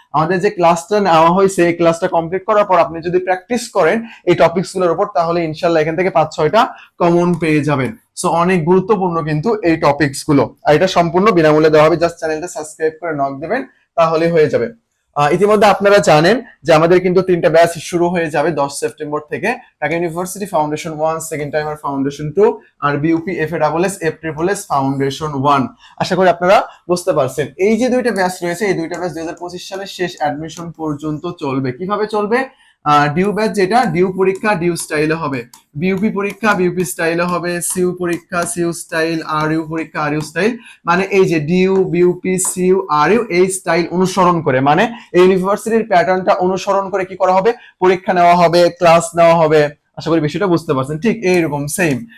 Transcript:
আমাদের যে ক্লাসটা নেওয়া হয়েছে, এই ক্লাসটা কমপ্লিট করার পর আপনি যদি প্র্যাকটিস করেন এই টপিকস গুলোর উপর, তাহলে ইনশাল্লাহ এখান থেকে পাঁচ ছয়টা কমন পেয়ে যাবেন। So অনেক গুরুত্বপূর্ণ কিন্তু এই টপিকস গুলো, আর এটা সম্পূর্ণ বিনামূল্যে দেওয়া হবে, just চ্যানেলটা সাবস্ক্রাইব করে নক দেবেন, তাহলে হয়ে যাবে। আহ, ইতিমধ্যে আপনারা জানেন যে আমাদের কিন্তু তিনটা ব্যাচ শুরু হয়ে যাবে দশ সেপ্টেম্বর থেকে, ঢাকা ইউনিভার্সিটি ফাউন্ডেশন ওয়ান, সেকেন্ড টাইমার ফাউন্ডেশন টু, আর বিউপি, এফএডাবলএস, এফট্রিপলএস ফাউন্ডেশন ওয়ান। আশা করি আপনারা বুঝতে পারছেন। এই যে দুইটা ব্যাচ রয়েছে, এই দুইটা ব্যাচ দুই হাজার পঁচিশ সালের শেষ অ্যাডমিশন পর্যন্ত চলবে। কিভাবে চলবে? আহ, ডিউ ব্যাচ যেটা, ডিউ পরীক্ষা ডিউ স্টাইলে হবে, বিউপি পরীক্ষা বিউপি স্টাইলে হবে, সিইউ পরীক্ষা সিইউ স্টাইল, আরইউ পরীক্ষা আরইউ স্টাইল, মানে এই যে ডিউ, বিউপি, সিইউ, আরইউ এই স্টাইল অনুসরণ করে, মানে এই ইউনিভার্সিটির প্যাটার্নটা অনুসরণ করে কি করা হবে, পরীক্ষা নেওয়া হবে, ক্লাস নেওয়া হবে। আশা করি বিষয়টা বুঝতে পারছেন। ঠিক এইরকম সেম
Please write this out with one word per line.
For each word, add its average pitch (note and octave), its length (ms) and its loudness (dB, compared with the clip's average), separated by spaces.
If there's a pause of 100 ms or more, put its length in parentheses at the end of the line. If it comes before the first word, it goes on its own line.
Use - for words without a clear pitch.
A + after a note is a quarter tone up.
(120)
আমাদের D#3+ 280 0
যে G3 100 0
ক্লাসটা F3 500 0
নেওয়া E3 300 4
হয়েছে, F#3+ 380 2
এই E3+ 60 0
ক্লাসটা E3+ 340 0
কমপ্লিট E3+ 380 -4
করার G#3 200 2
পর F#3 140 2
আপনি E3 220 -2
যদি F3 180 -2
প্র্যাকটিস F#3 500 -4
করেন G3+ 360 0 (200)
এই F3 100 4
টপিকস E3+ 380 2
গুলোর F3+ 180 0
উপর, F3 220 0
তাহলে E3+ 320 0
ইনশাল্লাহ D#3+ 360 0
এখান D#3+ 140 -2
থেকে F3+ 140 0
পাঁচ D#3+ 260 0
ছয়টা F3+ 320 2 (320)
কমন F3 340 2
পেয়ে D#3 300 0
যাবেন। C3 340 -2 (240)
So F#3 60 -2
অনেক E3+ 380 2
গুরুত্বপূর্ণ F#3 580 0
কিন্তু D3+ 380 -2
এই D#3+ 160 2
টপিকস D3 500 0
গুলো, C3+ 360 2
আর D3 120 4
এটা F3+ 120 2
সম্পূর্ণ F3+ 440 2
বিনামূল্যে D#3 380 4
দেওয়া D3+ 180 6
হবে, E3 100 2
just E3+ 200 -2
চ্যানেলটা D#3 300 -6
সাবস্ক্রাইব D#3 520 -6
করে E3 160 -6
নক C#3 240 -4
দেবেন, F3 260 -6 (300)
তাহলে E3 360 2
হয়ে D3+ 180 2
যাবে। A#2+ 240 -2 (420)
আহ, D3 180 2
ইতিমধ্যে G#3 340 2
আপনারা G3+ 300 4
জানেন F3+ 440 4 (220)
যে D#3+ 100 4
আমাদের E3+ 280 4
কিন্তু F#3 200 2
তিনটা F3 280 0
ব্যাচ E3+ 280 4
শুরু F3 320 -2
হয়ে E3+ 200 -2
যাবে D3+ 220 0
দশ C#3+ 280 -4
সেপ্টেম্বর D3 400 -6 (100)
থেকে, D3+ 180 -6 (360)
ঢাকা D3 100 -2
ইউনিভার্সিটি F3 520 -6
ফাউন্ডেশন D3+ 540 -4
ওয়ান, D#3+ 200 -2
সেকেন্ড D3 340 -8
টাইমার D3+ 220 -4
ফাউন্ডেশন C#3+ 560 -6
টু, A3 300 0 (180)
আর D3 180 -2
বিউপি, E3 340 -2
এফএডাবলএস, D#3+ 720 -2
এফট্রিপলএস D#3+ 640 -4
ফাউন্ডেশন C#3 680 -2
ওয়ান। C#3 340 0 (300)
আশা F3 180 -2
করি F#3 140 4
আপনারা F3+ 380 2 (200)
বুঝতে F3 260 -2
পারছেন। C3+ 340 -2 (100)
এই G#3+ 200 2
যে B3 120 0
দুইটা B3 220 0
ব্যাচ F3+ 320 -4
রয়েছে, F3 220 -4
এই F#3+ 80 0
দুইটা E3 260 -6
ব্যাচ F3 120 -6
দুই D#3+ 100 -10
হাজার D#3+ 180 -10
পঁচিশ F3+ 300 -14
সালের F#3+ 180 -12
শেষ F3 300 -8
অ্যাডমিশন D#3 540 -8
পর্যন্ত D3+ 680 -6
চলবে। C3+ 320 -4
কিভাবে G#3 360 -6
চলবে? G#3+ 360 -2 (400)
আহ, D3 300 2
ডিউ F#3+ 180 0
ব্যাচ G#3 200 -2
যেটা, G#3 340 0
ডিউ F3+ 320 0
পরীক্ষা F#3+ 380 0
ডিউ E3+ 200 -2
স্টাইলে D#3 380 -2
হবে, C#3 320 -6 (300)
বিউপি F#3+ 340 -2
পরীক্ষা G3+ 440 -2
বিউপি F3+ 320 0
স্টাইলে E3+ 380 -4
হবে, F3 380 -4
সিইউ F3+ 380 -2
পরীক্ষা F3 460 -4
সিইউ E3+ 280 -4
স্টাইল, E3 480 -4
আরইউ D#3 480 -4
পরীক্ষা D#3+ 320 -8
আরইউ D3+ 200 -2
স্টাইল, G3 360 -2 (280)
মানে F3 180 0
এই F#3+ 220 2
যে D#3+ 140 0
ডিউ, F#3 440 2
বিউপি, F3 540 0
সিইউ, F#3 520 0
আরইউ E3 380 2
এই F#3 240 2
স্টাইল E3+ 400 -2
অনুসরণ F3 500 0
করে, C3 180 0
মানে E3 360 2 (160)
এই F3 100 4
ইউনিভার্সিটির G3+ 640 2
প্যাটার্নটা F#3 460 2
অনুসরণ F#3+ 560 -2
করে F#3+ 160 -2
কি F#3+ 100 -14
করা F#3 180 2
হবে, F#3+ 200 2 (260)
পরীক্ষা F#3 340 2
নেওয়া F3 220 6
হবে, F3 340 4
ক্লাস E3+ 460 2
নেওয়া E3+ 200 6
হবে। D3+ 340 4 (280)
আশা D#3 120 -8
করি E3 120 2
বিষয়টা E3 260 -2
বুঝতে E3 260 0
পারছেন। C3+ 260 -4
ঠিক A3 240 -2
এইরকম D#3+ 440 0
সেম D3 380 -2 (120)